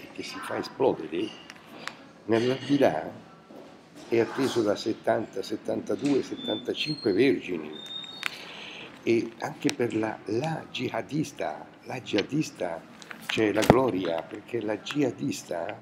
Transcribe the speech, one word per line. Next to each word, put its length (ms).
e 120
che 100
si 160
fa 180
esplodere, 720
nell'aldilà 840
è 100
atteso 440
da 120
settanta, 680
settantadue, 800
settantacinque 920
vergini. 580
E 360
anche 340
per 220
la, 300
la 460
jihadista, 960
la 160
jihadista 800
c'è 260
la 100
gloria, 600
perché 380
la 180
jihadista 1040